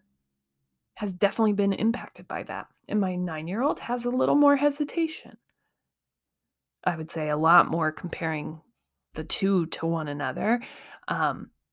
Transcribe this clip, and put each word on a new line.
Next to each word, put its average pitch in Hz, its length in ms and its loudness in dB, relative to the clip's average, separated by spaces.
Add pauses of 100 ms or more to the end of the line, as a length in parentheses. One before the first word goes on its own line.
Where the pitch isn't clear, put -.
(960)
has 196 180 -4
definitely 208 400 2
been 196 200 2
impacted - 540 -2
by - 160 -6
that. - 240 -8 (200)
And 214 120 -2
my 185 160 0
nine-year-old 180 640 -2
has 240 260 -6
a 240 40 -2
little 254 260 2
more 285 220 6
hesitation. 294 800 -2 (1500)
I 175 120 0
would 160 140 -8
say 156 200 -4
a 151 80 0
lot 160 320 6
more 156 220 0
comparing 156 680 -6 (520)
the 156 100 -6
two 190 440 2
to - 180 -6
one 160 220 0
another, 165 540 0 (460)
um, 160 440 -2 (220)